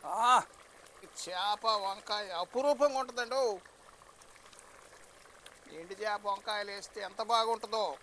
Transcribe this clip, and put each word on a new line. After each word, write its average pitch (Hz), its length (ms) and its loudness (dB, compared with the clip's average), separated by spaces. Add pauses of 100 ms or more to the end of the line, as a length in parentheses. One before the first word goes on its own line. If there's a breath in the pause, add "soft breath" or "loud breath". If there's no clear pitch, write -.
ఆ, 214 260 4 (920)
చేప 196 420 -2 (220)
వంకాయ 208 440 -4 (120)
అపురూపంగా 269 600 2
ఉంటుందండి. 247 420 -2 (2250)
ఎండు 180 220 -12
చేప 208 300 -4
వంకాయలు 202 440 -4
వేస్తే 202 320 -12
ఎంత 185 140 -8 (100)
బాగుంటుందో. 226 540 2 (180)